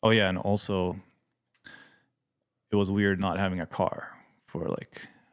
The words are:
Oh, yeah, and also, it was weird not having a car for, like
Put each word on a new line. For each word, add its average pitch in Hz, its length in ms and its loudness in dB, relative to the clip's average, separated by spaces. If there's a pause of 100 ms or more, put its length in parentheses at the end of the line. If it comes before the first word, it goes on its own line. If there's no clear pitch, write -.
Oh, 113 80 6
yeah, 107 180 6
and 92 80 0
also, 98 580 0 (1800)
it - 40 -4
was 98 160 2
weird 98 280 2
not 92 180 -2
having 92 220 -2
a 85 60 -6
car - 440 -4 (380)
for, - 200 -6
like - 400 -8 (260)